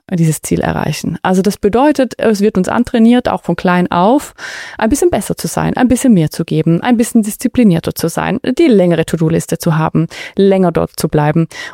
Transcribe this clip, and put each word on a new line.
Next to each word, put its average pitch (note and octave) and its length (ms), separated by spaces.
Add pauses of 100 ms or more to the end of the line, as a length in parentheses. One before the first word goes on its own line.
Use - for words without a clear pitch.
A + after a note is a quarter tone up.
(120)
dieses E3 300
Ziel - 180
erreichen. - 640
Also F#3 200
das G3+ 140
bedeutet, B3 640
es G#3+ 220
wird G#3+ 160
uns F#3 120
antrainiert, A#3+ 600
auch F#3 140
von E3+ 140
klein F3+ 340
auf, G#3+ 440 (440)
ein A3 120
bisschen F4 200
besser - 260
zu - 120
sein, - 280
ein B3+ 120
bisschen B3 260
mehr D#3+ 160
zu - 140
geben, E3 380
ein A#3+ 140
bisschen A3+ 260
disziplinierter G#3 720
zu - 140
sein, E3 360
die D#4 240
längere F3 360
To-Do-Liste D#3+ 540
zu D#3+ 180
haben, D#3+ 300 (300)
länger F#3+ 340
dort E3 280
zu E3 100
bleiben D#3 400 (240)